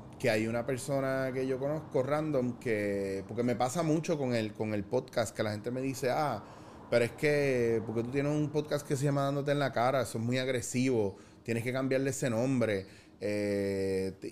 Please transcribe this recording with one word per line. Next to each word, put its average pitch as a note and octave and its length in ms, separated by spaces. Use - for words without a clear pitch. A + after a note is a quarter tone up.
que B2+ 120
hay A2 180
una A#2 180
persona C3+ 680
que C3 120
yo C3 140
conozco, D3 440
random, C#3 540
que, G2+ 720
porque A2+ 160
me B2 140
pasa C3 260
mucho D#3+ 340
con B2+ 160
el, G#2+ 200
con G#2+ 200
el G#2 120
podcast, A#2+ 500
que A#2 80
la A2 80
gente G#2+ 200
me C3 100
dice, C3 280
"Ah, C3+ 320
pero A#2+ 140
es A#2 80
que, C3 760
porque A2+ 180
tú B2 80
tienes C#3+ 200
un D3+ 180
podcast D3 380
que D3+ 80
se B2+ 80
llama C#3+ 200
Dándote C#3 280
en C#3+ 80
la C3 140
Cara, B2+ 300
eso A2+ 160
es A2 40
muy B2 140
agresivo, B2+ 800
tienes A2+ 200
que B2 100
cambiarle C3 380
ese C3+ 180
nombre, A2+ 560
eh, G2 960